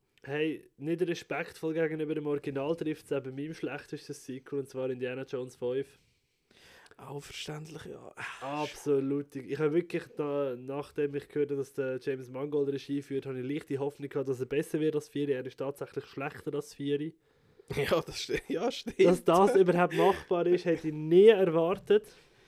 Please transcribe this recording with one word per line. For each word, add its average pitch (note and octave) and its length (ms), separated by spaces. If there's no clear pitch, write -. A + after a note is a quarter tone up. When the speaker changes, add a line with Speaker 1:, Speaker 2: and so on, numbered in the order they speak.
Speaker 1:
Hey, D3 540
nicht E3 240
respektvoll D#3+ 720
gegenüber D#3 400
dem D3+ 140
Original C#3+ 480
trifft's D#3 360
auch C#3 120
bei C3 80
meinem D3 240
schlechtesten C#3+ 580
Sequel, C3 460
und C3 100
zwar C3 220
Indiana B2+ 320
Jones B2+ 320
fünf. C3 420
Speaker 2:
Auch C#3 240
verständlich, D#3 640
ja. - 280
Speaker 1:
Absolut. C#3+ 920
Ich, B2+ 160
ich C#3 80
hab D3+ 140
wirklich, E3+ 300
da, C#3+ 420
nachdem C#3+ 560
ich C#3 140
gehört C#3+ 200
habe, C#3 120
dass C3 120
der C3 260
James C3 300
Mangold C#3 400
Regie C#3 320
führt, C3+ 240
habe C3+ 140
ich B2+ 120
leichte C#3+ 280
Hoffnung C#3+ 300
gehabt, C#3 200
dass B2+ 120
er B2 40
besser D#3 340
wird D#3 140
als D3 160
Vieri. C#3+ 220
Er B2+ 140
ist B2+ 120
tatsächlich C#3 480
schlechter D3 480
als D3 220
Vieri. C#3+ 400
Speaker 2:
<laughs> - 60
Ja, D#3 260
das - 260
sti-, B2 220
ja, A3+ 200
stimmt. - 300
Speaker 1:
Dass F3+ 240
das G3 320
überhaupt F3 400
machbar F3 500
ist, F3 200
hätte D#3+ 240
ich D3+ 40
nie E3 360
erwartet. F#3+ 760
Speaker 2:
<laughs> - 100